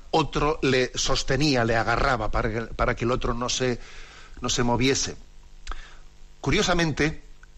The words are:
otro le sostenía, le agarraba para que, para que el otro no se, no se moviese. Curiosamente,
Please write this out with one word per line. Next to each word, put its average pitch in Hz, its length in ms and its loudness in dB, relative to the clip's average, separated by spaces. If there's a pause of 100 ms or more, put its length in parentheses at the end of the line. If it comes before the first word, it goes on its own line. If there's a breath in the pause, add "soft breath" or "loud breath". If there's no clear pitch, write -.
(120)
otro 156 500 2
le 127 340 2
sostenía, 135 680 2
le 113 100 2
agarraba 113 560 2
para 113 180 2
que, 113 120 -2
para 120 340 0
que - 80 -4
el 120 80 2
otro 123 220 0
no 120 160 -2
se, 127 300 0 (600 loud breath)
no 123 100 -4
se 123 140 0
moviese. 123 540 2 (1200 loud breath)
Curiosamente, 160 840 2 (340)